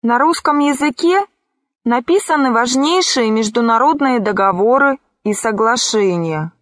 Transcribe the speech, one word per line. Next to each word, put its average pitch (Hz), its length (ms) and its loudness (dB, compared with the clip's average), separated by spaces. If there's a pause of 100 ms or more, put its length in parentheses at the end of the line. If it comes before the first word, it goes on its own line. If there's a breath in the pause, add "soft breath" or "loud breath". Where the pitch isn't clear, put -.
На 233 160 0
русском 302 400 0
языке 294 640 0 (600)
написаны 269 680 0
важнейшие 254 760 0
международные 233 880 0
договоры 208 800 2 (240)
и 214 100 -2
соглашения. 196 1300 -2